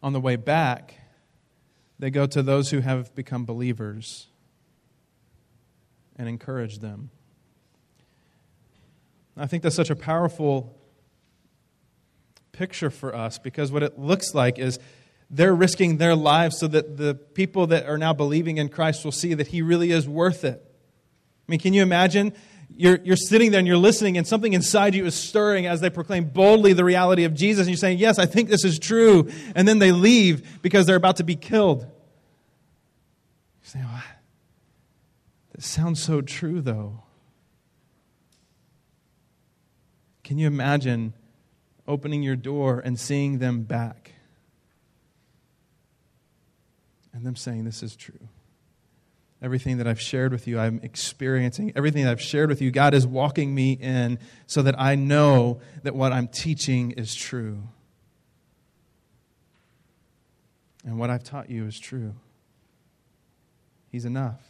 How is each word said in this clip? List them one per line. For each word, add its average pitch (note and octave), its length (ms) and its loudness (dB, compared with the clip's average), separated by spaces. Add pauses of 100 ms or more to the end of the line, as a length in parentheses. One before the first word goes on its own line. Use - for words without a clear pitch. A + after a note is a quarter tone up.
On C#3 100 -4
the C3+ 80 -2
way B2+ 140 -2
back, B2+ 600 -2 (1040)
they C3+ 100 -4
go C#3 160 0
to C#3 160 0
those C3+ 280 0
who C#3+ 100 0
have B2+ 340 -4
become B2 300 -10
believers A2+ 840 -10 (1900)
and A#2+ 120 -10
encourage A#2 500 -10
them. G#2+ 320 -14 (2250)
I D3 100 -8
think D#3+ 160 -6
that's E3 140 0
such D#3+ 140 0
a D3+ 60 -2
powerful D#3 800 -2 (1800)
picture F3+ 380 -6
for C3 240 -12
us A2+ 240 -8
because C3+ 340 -8
what D3 100 -2
it D3 160 -6
looks E3 360 -4
like B2+ 240 0
is B2+ 200 -6 (520)
they're F3 240 4
risking F3+ 420 2
their E3+ 180 4
lives D#3 440 2
so E3 80 -2
that D3+ 320 0
the D3 160 -2
people F#3+ 540 -2
that D#3 180 2
are D3+ 100 -4
now D#3+ 160 0
believing D#3 460 -2
in D3 100 -2
Christ D#3 340 -2
will D3+ 100 -6
see E3+ 200 -4
that D3 160 -4
he E3+ 140 -4
really E3+ 300 2
is D#3+ 140 0
worth E3 380 -2
it. C3 180 -4
I - 880 -20
mean, E3 100 -2
can F#3+ 120 0
you G3 100 6
imagine? F#3 520 2 (420)
You're, F3+ 260 6
you're F3+ 140 2
sitting A3 340 4
there G3+ 80 4
and F#3 80 2
you're F3 120 4
listening, G3+ 400 4
and E3 80 -2
something A3 260 0
inside G3 420 2
you F#3+ 120 -2
is E3 80 -4
stirring G#3 520 -2
as E3+ 140 -2
they F3+ 80 0
proclaim E3+ 360 -4
boldly F#3+ 500 6
the F3+ 100 4
reality F3+ 400 4
of E3 80 0
Jesus, G3 300 2
and F3+ 80 0
you're F3+ 60 -2
saying, F#3 220 0
"Yes, G#3+ 200 4
I F3+ 80 4
think A3 220 0
this G3 160 2
is E3 140 2
true." G#3+ 520 6 (240)
And F#3 120 4
then A3 120 6
they F#3+ 140 8
leave F#3 680 4
because F3+ 260 4
they're F#3 100 6
about F3+ 200 4
to F3+ 80 -2
be D#3+ 120 -2
killed. F3+ 460 2
You A#2+ 60 -16 (1700)
say, - 220 -14
"Oh, A#2+ 200 -12 (1500)
that - 100 -20
sounds D#3+ 400 -4
so D#3 180 0
true, E3 400 -6
though." A2 420 -8 (3250)
Can C#3+ 160 -6
you D#3 80 2
imagine C3 680 -2 (760)
opening D3 340 -4
your C3+ 140 -2
door C3 420 -4
and B2 220 -6
seeing C#3+ 380 -4
them B2 240 -4
back A#2 500 -8 (3000)
and A#2+ 140 -12
them B2+ 80 -8
saying, A#2 300 -10
"This A2+ 180 -10
is A2+ 140 -14
true"? - 320 -20 (1120)
Everything B2+ 360 -4
that A#2+ 100 -4
I've A2 120 -4
shared C3 320 -2
with A#2 140 -8
you, A#2 140 -4
I'm A2+ 220 -2
experiencing. C3 920 -6
Everything C#3+ 300 0
that B2+ 60 2
I've A#2 100 -2
shared D3+ 300 0
with C3+ 100 -2
you, C3 100 0
God C#3+ 220 4
is C3+ 140 4
walking C#3 480 -4
me C3+ 180 0
in B2 460 -4 (280)
so - 160 -4
that C3+ 160 0
I C3+ 180 0
know C#3 640 4 (220)
that C3+ 120 -8
what C3 180 0
I'm B2 160 -4
teaching C3 600 -4
is A2 240 -10
true. G#2+ 480 -10 (3250)
And A2+ 140 -10
what A#2+ 100 -4
I've A#2+ 160 -6
taught - 240 -16
you A2+ 160 -10
is G#2+ 160 -12
true. A2+ 340 -12 (1800)
He's A#2+ 140 -12
enough. B2 460 -8